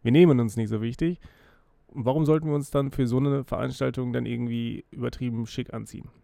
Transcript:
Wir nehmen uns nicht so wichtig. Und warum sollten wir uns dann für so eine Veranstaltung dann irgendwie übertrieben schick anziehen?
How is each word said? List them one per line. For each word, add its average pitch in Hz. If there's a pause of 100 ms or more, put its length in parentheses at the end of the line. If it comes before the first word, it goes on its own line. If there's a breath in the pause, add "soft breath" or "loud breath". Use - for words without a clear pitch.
Wir 117
nehmen 156
uns 113
nicht 110
so 110
wichtig. 156 (680 soft breath)
Und 117
warum 147
sollten 156
wir 147
uns 143
dann 139
für 131
so 120
eine 139
Veranstaltung 127
dann 123
irgendwie 117
übertrieben 120
schick -
anziehen? - (160)